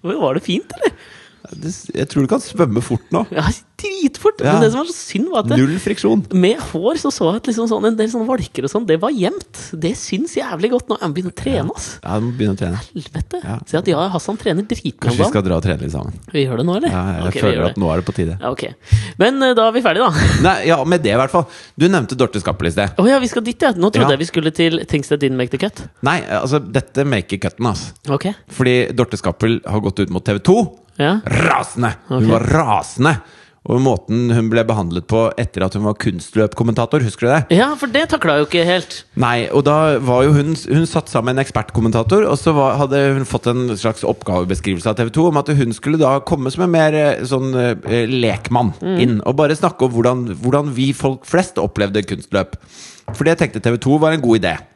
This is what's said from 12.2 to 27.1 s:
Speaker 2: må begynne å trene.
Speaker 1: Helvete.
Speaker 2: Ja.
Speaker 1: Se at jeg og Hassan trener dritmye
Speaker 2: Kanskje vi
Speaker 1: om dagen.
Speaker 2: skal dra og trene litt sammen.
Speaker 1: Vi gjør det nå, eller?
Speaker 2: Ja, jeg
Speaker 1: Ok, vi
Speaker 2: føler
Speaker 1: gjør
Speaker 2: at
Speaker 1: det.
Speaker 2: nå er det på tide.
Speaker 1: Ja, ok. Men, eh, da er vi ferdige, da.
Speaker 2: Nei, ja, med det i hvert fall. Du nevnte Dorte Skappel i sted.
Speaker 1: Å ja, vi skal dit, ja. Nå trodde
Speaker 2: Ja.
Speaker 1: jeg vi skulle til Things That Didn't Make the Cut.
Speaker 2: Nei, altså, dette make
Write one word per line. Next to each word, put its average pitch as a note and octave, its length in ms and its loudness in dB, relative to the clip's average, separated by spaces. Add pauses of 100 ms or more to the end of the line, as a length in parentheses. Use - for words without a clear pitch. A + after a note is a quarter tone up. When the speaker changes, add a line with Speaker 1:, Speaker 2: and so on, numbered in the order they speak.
Speaker 2:
må A#2+ 80 -4
begynne G2+ 220 0
å - 20 -14
trene. F2+ 300 -4
Speaker 1:
Helvete. - 560 -8
Speaker 2:
Ja. - 100 -6 (160)
Speaker 1:
Se D#3 80 0
at F3 80 -2
jeg E3+ 80 2
og F3+ 160 -2
Hassan F#3 300 -4
trener G3+ 260 -2
dritmye - 300 -6
Speaker 2:
Kanskje - 100 -2
vi A#2+ 80 0
Speaker 1:
om - 80 2
dagen. G3+ 140 2
Speaker 2:
skal F#2+ 100 2
dra F2 140 2
og - 80 -10
trene D2 180 -2
litt D2+ 80 -6
sammen. - 220 -8 (180)
Speaker 1:
Vi C#3+ 80 2
gjør B2+ 160 -2
det C#3 80 0
nå, F3+ 140 0
eller? E4+ 160 0
Speaker 2:
Ja, F2+ 60 -2 (120)
jeg E2 80 -4
Speaker 1:
Ok, F2+ 140 0
vi - 80 0
Speaker 2:
føler G2 100 2
Speaker 1:
gjør - 140 -2
Speaker 2:
at - 80 -6
Speaker 1:
det. G2+ 80 -2
Speaker 2:
nå D#2+ 80 2
er F2 100 0
det - 60 -4
på - 80 -6
tide. E2 260 -2
Speaker 1:
Ja, B2 80 -2
ok. - 140 -6 (580)
Men, C4 240 2
eh, B3+ 140 4
da A3 80 4
er A3+ 80 0
vi B3+ 80 0
ferdige, G#3 260 4
da. D3+ 160 2 (220)
Speaker 2:
Nei, F#3 60 4 (120)
ja, E3 160 4
med E3 240 0
det G2+ 80 4
i B2+ 60 4
hvert C3 160 0
fall. E3+ 80 2 (340)
Du D#3+ 80 6
nevnte C3+ 320 0
Dorte A2 240 2
Skappel F2+ 240 -2
i E2 80 0
sted. G2+ 240 0
Speaker 1:
Å G3 80 6
ja, C4+ 160 4
vi B3 80 -2
skal A#3 160 -2
dit, A#3+ 160 -6
ja. C4+ 80 4
Nå F3+ 160 2
trodde - 240 2
Speaker 2:
Ja. C3+ 60 2
Speaker 1:
jeg D#3+ 80 -2
vi - 80 -10
skulle D#3 180 0
til E3 320 0
Things C#3+ 300 -2
That C#3+ 100 0
Didn't C3 160 0
Make B2 160 -2
the C3 80 -2
Cut. G#3 160 -6 (240)
Speaker 2:
Nei, D#3 240 2
altså, C3 320 0
dette C3+ 480 -2
make G2 320 -2